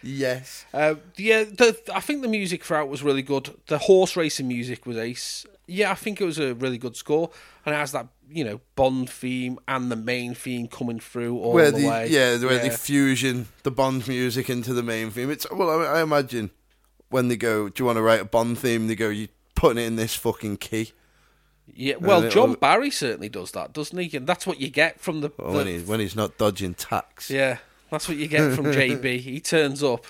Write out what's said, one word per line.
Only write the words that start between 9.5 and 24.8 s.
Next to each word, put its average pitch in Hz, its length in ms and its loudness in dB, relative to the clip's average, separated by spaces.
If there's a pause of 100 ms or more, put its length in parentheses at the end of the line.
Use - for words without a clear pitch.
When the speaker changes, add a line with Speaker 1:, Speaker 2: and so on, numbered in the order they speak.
Speaker 2:
and 127 240 -2
the 117 40 -2
main 120 380 -6
theme 123 340 -8
coming 120 320 -6
through 120 380 -6
all 117 160 0
Speaker 1:
Where 156 160 10
Speaker 2:
the 143 120 2
Speaker 1:
the, 139 60 4
Speaker 2:
way. - 220 0
Speaker 1:
yeah, 131 300 6
where 127 180 4
they 123 120 0
Speaker 2:
Yeah. 117 80 -4
Speaker 1:
fusion 131 680 0 (140)
the 143 80 -2
Bond 131 380 0
music 127 420 -2
into 123 240 -4
the 120 80 0
main 113 300 -4
theme. 123 180 -4
It's, 147 220 -6
well, 185 180 0
I, 160 300 2
I - 20 4
imagine 135 480 0 (600)
when 123 180 2
they 120 100 0
go, 107 320 0
"Do 127 140 -4
you - 20 2
wanna 117 160 2
write 113 200 6
a 98 40 -6
Bond 117 320 2
theme?" 117 300 0
They 110 80 -2
go, 107 140 -2
"You're 104 180 -6 (260)
putting 117 300 4
it - 20 0
in 113 120 -2
this 113 180 -2
fucking 107 420 -4
key." - 360 -6 (840)
Speaker 2:
Yeah, 135 240 -4
well, 175 240 6
Speaker 1:
And 113 80 0
Speaker 2:
John 247 220 6
Speaker 1:
it'll - 60 -6
Speaker 2:
Barry 214 300 4
certainly 107 400 -4
does 95 220 -10
that, 87 200 -8
doesn't 151 280 -8
he? 160 180 -6
And 127 80 -8
that's 180 220 -2
what 156 120 -4
you 135 100 -6
get 147 300 0